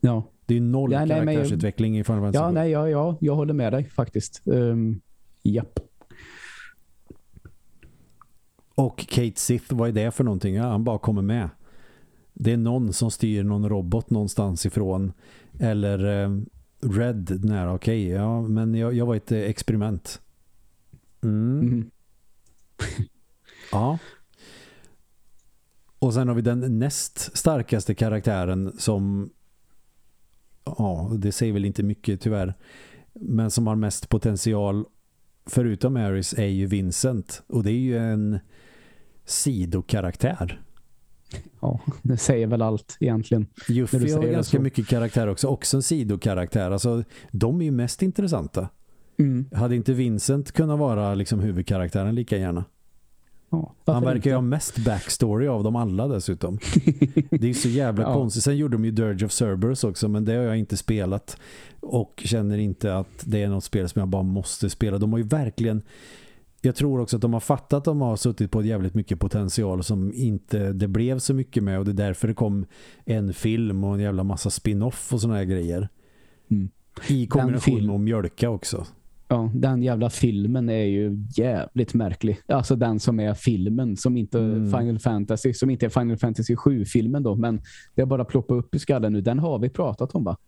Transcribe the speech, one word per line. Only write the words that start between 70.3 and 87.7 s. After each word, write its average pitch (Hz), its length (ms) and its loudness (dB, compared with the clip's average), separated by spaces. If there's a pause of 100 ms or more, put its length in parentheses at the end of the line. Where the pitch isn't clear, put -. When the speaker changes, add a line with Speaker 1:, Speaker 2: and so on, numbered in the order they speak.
Speaker 2:
det 95 160 0
blev 117 300 0
så 135 160 0
mycket 131 280 0
med. 98 160 0
Och 98 60 0
det 101 60 0
är 101 160 0
därför 98 220 -2
det 110 60 0
kom 101 320 0 (380)
en 101 280 0
film 107 520 0
och 101 100 0
en 101 60 0
jävla 98 240 0
massa 98 260 -2
spin-off 107 640 -2
och 120 80 0
såna 113 140 0
här 98 100 -2
grejer. 90 440 -2 (640)
Speaker 1:
Mm. 98 200 0 (380)
Speaker 2:
I 135 100 2
Speaker 1:
Den 123 100 0
Speaker 2:
kombination 127 460 2
Speaker 1:
film- 104 120 2
Speaker 2:
med 101 80 0
att 101 60 0
mjölka 110 500 0
också. - 360 -4 (460)
Speaker 1:
Ja, 113 220 2
den 127 280 2
jävla 120 280 2
filmen 117 580 2
är 110 160 2
ju 101 420 0 (100)
jävligt 117 580 0
märklig. 104 420 0 (120)
Alltså 131 280 2
den 113 240 2
som 113 200 2
är 104 140 0
filmen, 110 600 0
som 123 200 0
inte 117 240 -2
Speaker 2:
Mm. 110 380 0
Speaker 1:
Final 117 200 0
Fantasy, 110 560 0
som 135 160 2
inte 120 160 0
är 107 40 0
Final 117 260 0
Fantasy 113 400 0
sju-filmen 123 640 2
då, 110 120 2
men 113 260 0 (340)